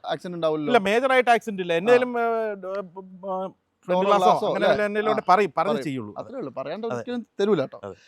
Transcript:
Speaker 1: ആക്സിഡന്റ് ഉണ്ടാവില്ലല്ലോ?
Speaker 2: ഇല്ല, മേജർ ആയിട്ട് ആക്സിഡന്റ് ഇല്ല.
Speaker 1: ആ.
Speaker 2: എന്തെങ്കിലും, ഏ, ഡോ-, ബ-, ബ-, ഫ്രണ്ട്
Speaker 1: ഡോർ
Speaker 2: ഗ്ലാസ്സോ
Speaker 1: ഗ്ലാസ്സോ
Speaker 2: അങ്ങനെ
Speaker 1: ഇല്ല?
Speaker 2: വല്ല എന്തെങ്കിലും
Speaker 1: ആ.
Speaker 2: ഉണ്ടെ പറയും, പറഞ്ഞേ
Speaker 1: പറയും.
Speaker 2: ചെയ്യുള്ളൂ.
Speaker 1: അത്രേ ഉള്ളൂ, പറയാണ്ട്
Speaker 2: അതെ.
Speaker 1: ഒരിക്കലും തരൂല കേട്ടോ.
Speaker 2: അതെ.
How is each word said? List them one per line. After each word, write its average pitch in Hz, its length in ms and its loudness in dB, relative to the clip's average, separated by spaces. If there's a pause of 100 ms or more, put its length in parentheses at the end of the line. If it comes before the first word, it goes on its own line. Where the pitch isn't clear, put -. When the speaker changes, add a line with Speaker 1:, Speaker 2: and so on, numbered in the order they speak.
Speaker 1:
ആക്സിഡന്റ് 175 300 -6
ഉണ്ടാവില്ലല്ലോ? 160 440 2
Speaker 2:
ഇല്ല, 196 100 -2
മേജർ 254 220 2
ആയിട്ട് 254 180 4
ആക്സിഡന്റ് 208 320 2
ഇല്ല. 175 120 -2
Speaker 1:
ആ. 165 40 4
Speaker 2:
എന്തെങ്കിലും, 247 420 4
ഏ, 226 340 -2
ഡോ-, 196 280 -8
ബ-, 190 220 -14
ബ-, 185 500 -8 (320)
ഫ്രണ്ട് 180 160 0
Speaker 1:
ഡോർ 190 40 2
Speaker 2:
ഗ്ലാസ്സോ 202 220 4
Speaker 1:
ഗ്ലാസ്സോ 175 200 2
Speaker 2:
അങ്ങനെ 196 180 0
Speaker 1:
ഇല്ല? 170 80 4
Speaker 2:
വല്ല 208 120 0
എന്തെങ്കിലും 214 260 -2
Speaker 1:
ആ. - 20 2
Speaker 2:
ഉണ്ടെ 208 180 0
പറയും, 190 260 4
പറഞ്ഞേ 170 140 0
Speaker 1:
പറയും. 139 120 -2
Speaker 2:
ചെയ്യുള്ളൂ. 123 340 -6
Speaker 1:
അത്രേ - 200 -12
ഉള്ളൂ, 143 200 -8
പറയാണ്ട് 170 300 -8
Speaker 2:
അതെ. 123 80 -4
Speaker 1:
ഒരിക്കലും 233 320 -6 (120)
തരൂല 202 220 4
കേട്ടോ. - 220 -6
Speaker 2:
അതെ. 98 100 -10 (140)